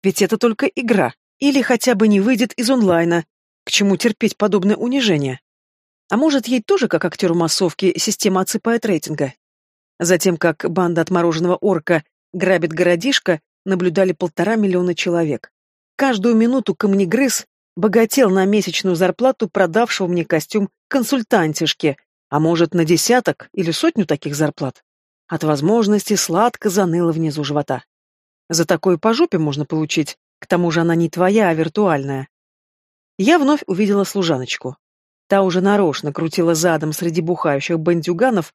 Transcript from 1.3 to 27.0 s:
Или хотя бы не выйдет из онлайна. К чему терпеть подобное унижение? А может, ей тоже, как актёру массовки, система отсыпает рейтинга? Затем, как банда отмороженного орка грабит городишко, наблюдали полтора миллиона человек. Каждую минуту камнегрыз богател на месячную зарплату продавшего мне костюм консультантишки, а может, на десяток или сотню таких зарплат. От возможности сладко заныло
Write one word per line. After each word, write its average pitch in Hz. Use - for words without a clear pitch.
Или 277
хотя 240
бы 214
не 202
выйдет 233
из 233
онлайна. 170
К -
чему 196
терпеть 226
подобное 202
унижение? 196
А 214
может, 277
ей 240
тоже, 381
как 170
актёру 170
массовки, 170
система 190
отсыпает 226
рейтинга? 151
Затем, 175
как 175
банда 175
отмороженного 170
орка 170
грабит 175
городишко, 175
наблюдали 185
полтора 180
миллиона 180
человек. 165
Каждую 240
минуту 233
камнегрыз 202
богател 214
на 190
месячную 190
зарплату 190
продавшего 196
мне 175
костюм 190
консультантишки, 170
а 143
может, 165
на 165
десяток 175
или 170
сотню 226
таких 147
зарплат. 143
От 156
возможности 196
сладко 214
заныло 175